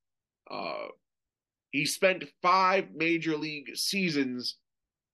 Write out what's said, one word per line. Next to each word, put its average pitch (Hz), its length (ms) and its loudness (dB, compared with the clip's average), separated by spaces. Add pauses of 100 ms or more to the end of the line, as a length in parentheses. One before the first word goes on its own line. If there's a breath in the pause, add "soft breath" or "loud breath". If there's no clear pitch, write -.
(500)
Uh, 78 380 -6 (840)
he 139 140 -2
spent 185 380 0 (180)
five 190 540 4
major 160 400 0
league 151 400 -8
seasons, 143 800 -2 (580)